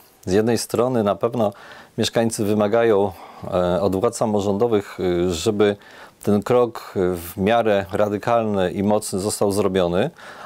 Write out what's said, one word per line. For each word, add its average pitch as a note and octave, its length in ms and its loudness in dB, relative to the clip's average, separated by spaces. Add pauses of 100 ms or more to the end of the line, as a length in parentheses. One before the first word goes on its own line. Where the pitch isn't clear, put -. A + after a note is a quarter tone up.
(260)
Z F#2+ 60 -4
jednej G#2+ 260 2
strony A#2 460 0
na G2+ 120 0
pewno A2+ 380 -2 (440)
mieszkańcy A2+ 480 -2
wymagają, G#2 640 2 (320)
e, F2+ 380 0
od F#2+ 140 0
władz G#2+ 220 0
samorządowych, G#2 840 0
y, F2+ 340 0
żeby G#2 420 2 (500)
ten G2+ 180 2
krok B2 520 0
w F2+ 420 -2
miarę G#2 540 2
radykalny G#2 800 0
i F#2+ 120 -2
mocny G#2 360 0
został G#2 320 0
zrobiony, F#2+ 580 0 (360)